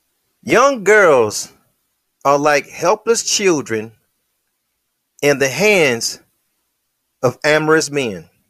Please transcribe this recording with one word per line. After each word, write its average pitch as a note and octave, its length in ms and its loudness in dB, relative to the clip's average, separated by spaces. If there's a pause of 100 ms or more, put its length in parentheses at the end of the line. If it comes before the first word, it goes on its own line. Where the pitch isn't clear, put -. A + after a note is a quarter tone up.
(420)
"Young A3+ 420 0
girls E3 680 2 (720)
are C#3+ 140 2
like D3 300 0
helpless A3 560 -4
children A#2 680 -4 (1300)
in C#3+ 200 0
the C3+ 80 0
hands D3 720 -2 (1000)
of B2 220 -2
amorous D3+ 460 0
men." A2 400 -8 (200)